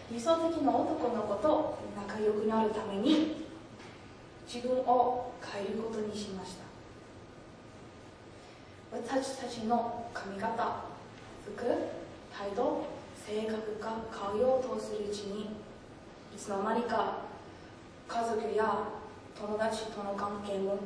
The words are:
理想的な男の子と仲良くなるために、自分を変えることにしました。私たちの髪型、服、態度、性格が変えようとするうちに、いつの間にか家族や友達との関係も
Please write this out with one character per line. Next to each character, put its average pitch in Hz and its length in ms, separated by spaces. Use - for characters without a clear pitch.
理 233 80
想 330 180
的 330 200
な 262 140
男 240 440
の 214 80
子 202 120
と - 420
仲 208 240
良 214 140
く 214 120
な 220 180
る 208 80
た 208 140
め 196 120
に、 311 500
自 240 220
分 254 120
を - 520
変 202 220
え - 60
る - 120
こ 226 100
と 214 100
に 208 140
し 202 140
ま 185 160
し - 100
た。 - 100
私 262 500
た 240 60
ち 233 140
の 220 520
髪 196 260
型、 220 440
服、 - 200
態 202 180
度、 285 280
性 214 200
格 214 360
が 220 100
変 214 80
え - 40
よ 262 200
う - 40
と 214 120
す 214 140
る 202 160
う 202 40
ち - 80
に、 208 240
い - 20
つ - 120
の 196 80
間 220 180
に 240 80
か 220 400
家 - 160
族 214 320
や 214 340
友 208 180
達 220 300
と 208 160
の 202 120
関 208 300
係 196 140
も 196 260